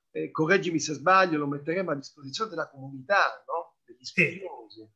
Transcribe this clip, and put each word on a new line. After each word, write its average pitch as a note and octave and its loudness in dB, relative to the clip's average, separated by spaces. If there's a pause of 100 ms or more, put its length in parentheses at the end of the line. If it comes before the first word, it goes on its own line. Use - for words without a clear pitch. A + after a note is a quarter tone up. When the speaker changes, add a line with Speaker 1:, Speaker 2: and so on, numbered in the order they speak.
(100)
Speaker 1:
eh, D#2+ -6
correggimi E3 2
se D#3 -2
sbaglio, E3+ 4
lo D3 -2
metteremo D#3+ -4
a D3 0
disposizione C#3+ -8
della D#3+ -6
comunità, C#3 0
no? E3 -8
Degli - -20
Speaker 2:
Sì. D#3+ 0
Speaker 1:
studiosi. A#2+ -16